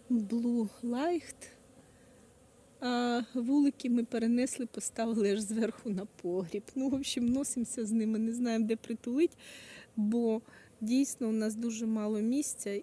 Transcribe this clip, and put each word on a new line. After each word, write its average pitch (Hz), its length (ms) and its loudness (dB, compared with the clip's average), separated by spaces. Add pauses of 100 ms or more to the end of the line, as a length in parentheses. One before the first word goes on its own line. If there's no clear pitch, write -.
блу 233 600 0 (140)
лайхт. 277 680 -2 (1300)
А 240 420 2 (120)
вулики 269 560 2
ми 233 140 4
перенесли, 240 640 0
поставили 226 680 0
аж 208 80 2
зверху 214 500 -2
на 190 160 -2
погріб. 180 560 -4 (120)
Ну, 262 140 0
в 269 60 2
общем, 262 320 -2
носимося 247 600 -2
з 208 60 -2
ними, 220 260 2
не 226 140 0
знаємо, 233 340 0
де 220 100 0
притулить, 240 600 -2 (580)
бо 220 460 2 (380)
Дійсно, 240 480 0
у 220 40 0
нас 220 220 0
дуже 226 320 -4
мало 214 340 0
місця 220 640 0